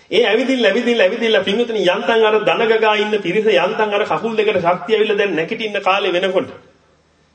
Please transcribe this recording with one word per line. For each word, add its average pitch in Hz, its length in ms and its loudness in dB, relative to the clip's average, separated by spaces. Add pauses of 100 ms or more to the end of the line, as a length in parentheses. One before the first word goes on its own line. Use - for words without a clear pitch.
(100)
ඒ 220 140 4
ඇවිදින්න, 240 400 0
ඇවිදින්න, 233 360 2
ඇවිදින්න 220 400 2
පින්වතුනි, 214 420 -2
යන්තම් 220 420 2
අර 214 160 2
දන 185 280 0
ගගා 220 280 2
ඉන්න 208 220 -2
පිරිස 202 280 -2
යන්තම් 208 440 0
අර 202 140 -2
කකුල් 214 300 -4
දෙකට 202 260 0
ශක්තිය 180 340 -2
ඇවිල්ලා 208 240 0
දැන් 202 160 -2
නැගිටින්න 202 460 -4
කාලේ 190 320 0
වෙනකොට 185 380 -2 (840)